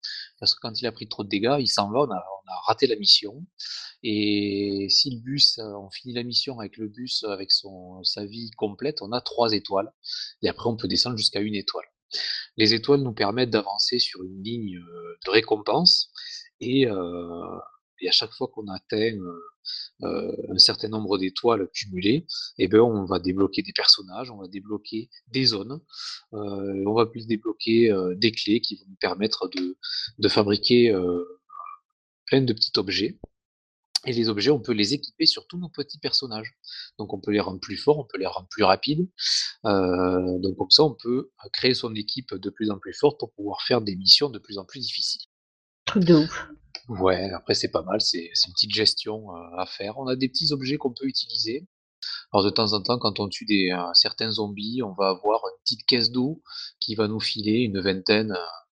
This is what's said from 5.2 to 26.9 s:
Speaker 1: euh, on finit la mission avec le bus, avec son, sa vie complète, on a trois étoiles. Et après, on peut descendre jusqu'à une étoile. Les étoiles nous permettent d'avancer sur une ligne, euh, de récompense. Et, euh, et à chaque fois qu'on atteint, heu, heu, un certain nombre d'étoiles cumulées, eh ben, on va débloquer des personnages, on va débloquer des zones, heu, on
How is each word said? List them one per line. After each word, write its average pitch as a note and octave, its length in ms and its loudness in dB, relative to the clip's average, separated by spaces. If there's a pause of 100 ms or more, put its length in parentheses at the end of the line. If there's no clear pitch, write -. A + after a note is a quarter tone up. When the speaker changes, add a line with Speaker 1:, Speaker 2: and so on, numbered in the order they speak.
Speaker 1:
euh, G#2+ 180 -10
on G2 140 -14
finit B2 240 -12
la A#2+ 80 -2
mission A#2+ 360 -4
avec G#2 180 -10
le A2 100 -6
bus, A#2+ 380 -6
avec G2 260 -4
son, F#2 520 -4
sa G#2 220 -2
vie A2+ 320 -12
complète, A#2+ 460 -4
on G2+ 80 -10
a A#2+ 100 -2
trois A#2 320 0
étoiles. G2 400 -2 (480)
Et F#2 80 2
après, - 180 -4
on A#2 100 0
peut A2 100 -6
descendre A2 300 0
jusqu'à G2+ 240 -4
une G#2+ 140 -4
étoile. F#2+ 300 -6 (720)
Les A2 160 6
étoiles C#3 280 4
nous B2 120 -2
permettent A2 380 2
d'avancer G#2 480 0
sur F#2 240 -4
une F#2+ 200 -12
ligne, G#2+ 340 -6
euh, F2 400 -16 (100)
de - 40 -2
récompense. A2 800 4 (480)
Et, B2+ 280 4
euh, F2 560 -6 (580)
et F2+ 80 -2
à - 20 -2
chaque - 220 2
fois - 140 -4
qu'on G#2 200 -14
atteint, G#2+ 500 -2
heu, F2 240 -10 (600)
heu, E2+ 340 -4 (140)
un F#2+ 60 -2
certain A2 320 4
nombre G#2 280 0
d'étoiles F#2+ 560 0
cumulées, G2+ 520 0 (320)
eh F#2+ 100 2
ben, G#2+ 140 8
on A2 240 4
va F2+ 140 0
débloquer F#2+ 440 0
des F#2 100 -10
personnages, G#2 580 0
on G#2+ 60 -14
va F#2+ 100 -14
débloquer G#2 600 -8 (180)
des C3 180 0
zones, A#2 360 -6 (520)
heu, G2 540 -6
on G#2+ 60 2